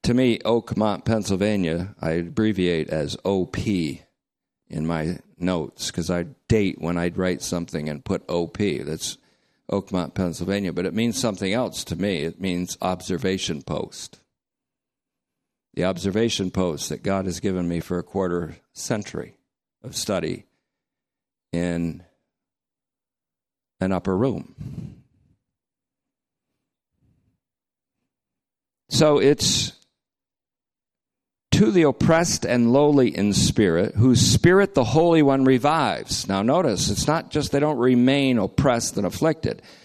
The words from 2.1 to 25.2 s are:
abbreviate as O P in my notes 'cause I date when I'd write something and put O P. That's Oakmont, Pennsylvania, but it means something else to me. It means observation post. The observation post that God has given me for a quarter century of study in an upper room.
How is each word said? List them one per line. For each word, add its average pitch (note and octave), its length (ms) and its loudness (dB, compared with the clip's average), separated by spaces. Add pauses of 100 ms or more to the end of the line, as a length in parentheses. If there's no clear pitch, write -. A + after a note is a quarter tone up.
abbreviate F2 760 -2
as D2 340 -4
O F#2+ 220 0
P F2 560 -4 (680)
in D#2 180 -4
my E2 320 -4 (180)
notes F2 540 -4
'cause E2+ 180 -6
I F2 140 -2 (240)
date G#2 340 0
when E2+ 160 -2
I'd E2+ 200 -2
write F#2 260 -2
something E2 440 -6
and D2 160 -8
put - 240 -4
O E2+ 200 -2
P. E2+ 320 -4
That's - 380 -8 (540)
Oakmont, F#2 420 -4
Pennsylvania, F#2 600 -4
but F2+ 120 -4
it E2+ 80 -4
means A2+ 240 -2
something G2 360 -2
else A#2 320 -4
to - 100 -6
me. F2 280 -2
It E2 180 -8
means F2+ 400 -4
observation F#2 800 -4
post. - 580 -10 (1500)
The F2 120 -2
observation F#2+ 680 -2
post F2 380 -2
that - 120 -8
God G2 240 -2
has E2+ 140 -6
given F#2 300 -4
me E2+ 100 -4
for F2 180 -6
a F2 60 -6
quarter F2 540 -4 (160)
century - 640 -8 (440)
of B2 140 -16
study - 480 -4 (1120)
in E2+ 500 -4 (1800)
an F#2+ 140 0
upper F#2 240 -2
room. - 840 -6 (4000)